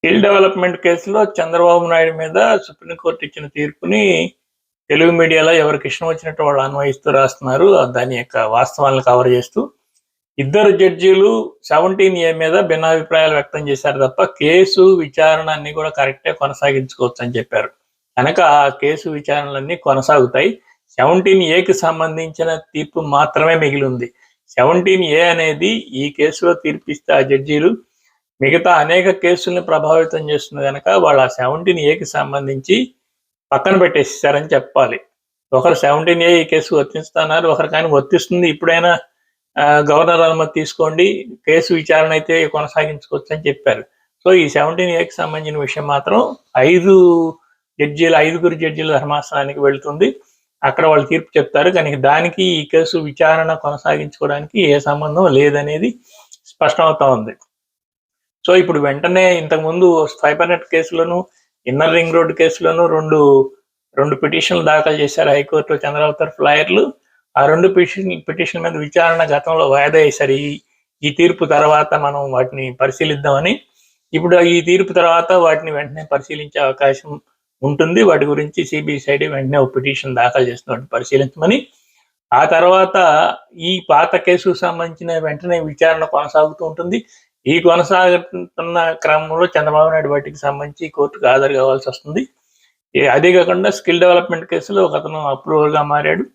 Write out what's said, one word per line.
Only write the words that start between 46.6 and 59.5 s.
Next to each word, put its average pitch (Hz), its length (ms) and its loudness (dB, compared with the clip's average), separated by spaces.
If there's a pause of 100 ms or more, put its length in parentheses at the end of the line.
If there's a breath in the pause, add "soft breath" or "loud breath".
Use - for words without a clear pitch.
జడ్జీలు, 151 380 0
ఐదుగురు 160 420 0
జడ్జీల 156 340 -4
ధర్మాసనానికి 143 680 -4
వెళ్తుంది. 143 480 -2 (540)
అక్కడ 139 240 0
వాళ్ళు 151 200 4
తీర్పు 160 260 -4
చెప్తారు. 151 380 2
కానీ 160 200 -2 (120)
దానికి 165 480 0
ఈ 156 160 -2
కేసు 160 340 0
విచారణ 160 540 0
కొనసాగించుకోవడానికి 151 1080 -6
ఏ 143 180 2
సంబంధం 151 520 -2
లేదనేది 147 580 0 (560 soft breath)
స్పష్టమవుతా 156 600 0
ఉంది. 113 260 -2 (1120)
So 180 100 4
ఇప్పుడు 180 260 2
వెంటనే 160 440 0 (100)
ఇంతకుముందు 160 520 0 (300)